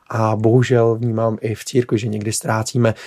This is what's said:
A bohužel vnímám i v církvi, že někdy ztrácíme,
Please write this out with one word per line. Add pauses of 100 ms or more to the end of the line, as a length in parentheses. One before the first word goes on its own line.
A
bohužel
vnímám
i
v
církvi,
že
někdy
ztrácíme, (120)